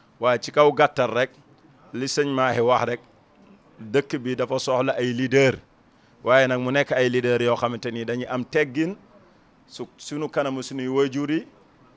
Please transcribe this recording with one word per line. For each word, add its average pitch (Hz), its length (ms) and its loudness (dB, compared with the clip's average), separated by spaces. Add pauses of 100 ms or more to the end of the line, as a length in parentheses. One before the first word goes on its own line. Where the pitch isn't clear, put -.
(180)
Waaye 120 220 0
ci - 100 -12
kaw 147 220 6
gàttal 135 380 2
rek, 123 200 0 (640)
li 123 160 -6
sëñ 147 240 -2
Mahi 127 280 0
wax 117 260 4
rek, 120 140 -6 (760)
dëkk 120 400 -2
bi 123 160 -4
dafa 127 240 -4
soxla 131 380 0
ay 123 160 -2
leader. 127 460 2 (680)
Waaye 131 240 6
nag 127 120 0
mu 127 120 -4
nekk 139 200 0
ay 127 180 2
leader 123 320 2
yoo 120 140 2
xamante 120 360 -4
ni 117 120 -8
dañuy 123 220 -6
am 127 180 -4
teggin 151 520 -2 (720)
su, - 200 -14 (120)
sunu 147 300 -8
kanamu 135 340 -2
sunuy 131 260 -8
waajur 139 420 0
yi, 156 160 -4 (500)